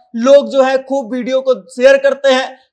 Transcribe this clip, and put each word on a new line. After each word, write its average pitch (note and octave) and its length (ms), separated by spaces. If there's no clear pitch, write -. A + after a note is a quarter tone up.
लोग B3+ 340
जो C4+ 120
है C4 160
खूब C4 360
वीडियो C4 280
को C4 140
शेयर C4+ 280
करते C#4 320
हैं, B3+ 300